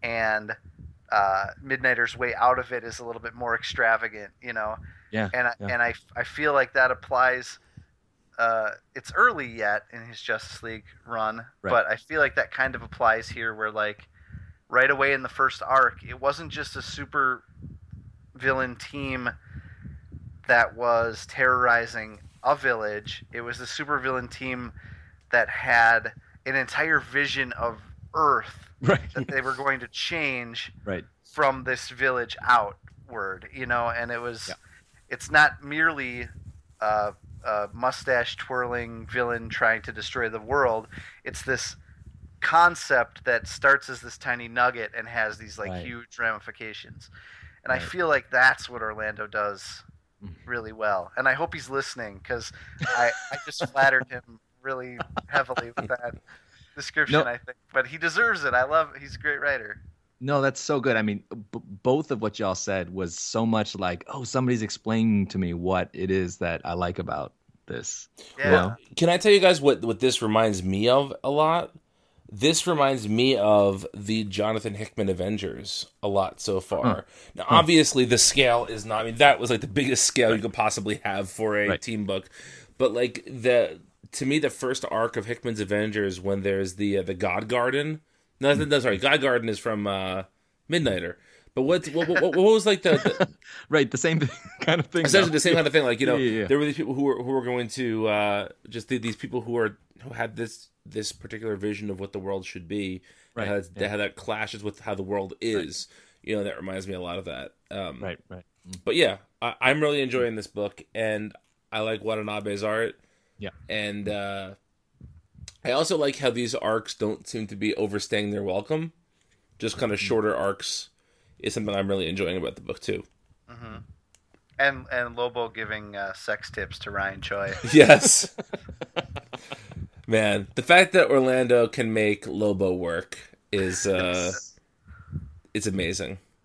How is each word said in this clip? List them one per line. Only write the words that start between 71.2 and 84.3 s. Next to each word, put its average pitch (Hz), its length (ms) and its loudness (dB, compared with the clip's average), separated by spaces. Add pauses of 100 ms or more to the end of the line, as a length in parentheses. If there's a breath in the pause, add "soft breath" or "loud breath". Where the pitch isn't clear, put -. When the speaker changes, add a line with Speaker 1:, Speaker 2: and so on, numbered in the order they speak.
Speaker 3:
a 135 60 -2
lot? 156 440 2 (580)
This 135 340 2
reminds 135 420 2
me 123 280 4
of 101 560 6
the 110 320 -2
Jonathan 107 500 -2
Hickman 104 340 -4
Avengers 92 800 -4 (160)
a 104 40 -4
lot 98 340 0
so 95 200 -2
far. - 240 -2
Speaker 2:
Huh. 107 180 0 (320 loud breath)
Speaker 3:
Now, 90 140 -10
Speaker 2:
Huh. 147 80 6
Speaker 3:
obviously, 156 480 6
the 117 140 4
scale 120 480 4
is 107 200 -8
not, 110 140 -2
I 113 60 -4
mean, 113 100 -8
that 135 240 8
was, 123 100 0
like, 113 120 2
the 147 40 -6
biggest 131 380 0
scale 123 260 4
Speaker 2:
Right. 113 60 4
Speaker 3:
you 98 60 -4
could 107 100 -4
possibly 107 500 -2
have 98 260 -4
for 107 300 -2
a 104 120 2
Speaker 2:
Right. 87 120 -2
Speaker 3:
team 107 220 -6
book. 95 260 -6 (480 loud breath)
But, 123 140 2
like, 120 340 -2
the, 117 540 2 (320)
to - 140 -6
me, 143 120 2